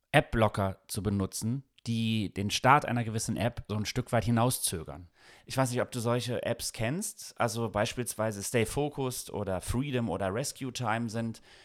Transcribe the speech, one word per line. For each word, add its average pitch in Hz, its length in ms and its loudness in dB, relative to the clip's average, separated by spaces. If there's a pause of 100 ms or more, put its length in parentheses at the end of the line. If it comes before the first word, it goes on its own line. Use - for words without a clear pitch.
(120)
Adblocker 107 680 4 (100)
zu - 120 -4
benutzen, 101 640 -2 (240)
die 110 460 0
den 101 160 -2
Start 135 360 6
einer 120 200 0
gewissen 110 320 -2
App - 320 0
so 104 80 0
ein 104 80 -2
Stück - 260 -4
weit 113 140 2
hinauszögern. 95 840 0 (380)
Ich 117 100 -10
weiß 131 160 2
nicht, 120 100 0
ob - 100 0
du 127 100 -4
solche 117 440 0
Apps - 280 -2
kennst. 139 640 -4
Also 113 320 0
beispielsweise 107 760 -2
Stay 113 220 2
Focused 143 640 -2
oder 95 300 -2
Freedom 123 480 0
oder 92 240 0
Rescue 127 400 -4
Time 117 360 0
sind 113 320 -4 (240)